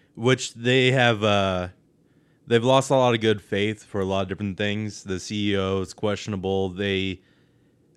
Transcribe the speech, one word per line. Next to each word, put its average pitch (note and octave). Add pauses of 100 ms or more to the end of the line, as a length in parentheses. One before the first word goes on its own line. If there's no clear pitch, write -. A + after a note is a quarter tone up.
(140)
which B2+
they B2+
have, A#2+
uh, F#2+ (800)
they've A#2
lost C3
a C#3+
lot B2
of A#2
good G#2+
faith G#2
for -
a F#2
lot F#2+
of F#2
different F#2+
things. G#2
The F#2+
C G#2
E G2
O F#2+
is F2+
questionable. F#2+
They, F#2+ (760)